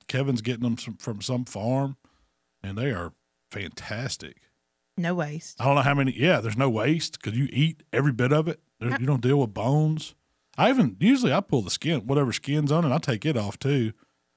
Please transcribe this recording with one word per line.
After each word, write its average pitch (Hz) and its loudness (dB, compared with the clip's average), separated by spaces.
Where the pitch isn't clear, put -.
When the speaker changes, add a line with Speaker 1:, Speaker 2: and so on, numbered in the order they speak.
Speaker 1:
Kevin's 131 0
getting 117 -4
them 117 0
some, - -10
from 104 -8
some 123 -4
farm, 131 -2
and 98 -8
they 131 -2
are 87 -6
fantastic. 104 -10
Speaker 2:
No 175 -2
waste. 151 -6
Speaker 1:
I 117 -2
don't 139 4
know 143 4
how 139 2
many. 135 2
Yeah, 139 4
there's 110 -4
no 135 2
waste 123 -2
'cause 104 -6
you 139 0
eat 156 0
every 135 2
bit 123 2
of 156 4
it. 165 -6
There, 120 -4
Speaker 2:
How 269 -2
Speaker 1:
you 127 -2
don't 131 2
deal 135 4
with 113 0
bones. 147 0
I 190 6
even, 147 2
usually 233 4
I 180 2
pull 135 0
the 90 -6
skin, 139 -2
whatever 139 2
skin's 143 -2
on 165 2
it, 131 2
I 151 2
take 123 -2
it 151 0
off 104 -4
too. 131 0